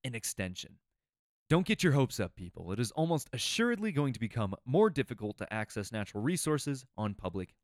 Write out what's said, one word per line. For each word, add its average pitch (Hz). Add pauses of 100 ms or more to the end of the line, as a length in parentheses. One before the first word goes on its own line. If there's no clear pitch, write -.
an 123
extension. - (720)
Don't 170
get -
your 160
hopes 135
up, 90
people. 87
It 104
is 117
almost 160
assuredly 214
going 139
to 107
become 104 (100)
more 196
difficult 117
to -
access 107
natural 107
resources 147 (120)
on 107
public 92 (100)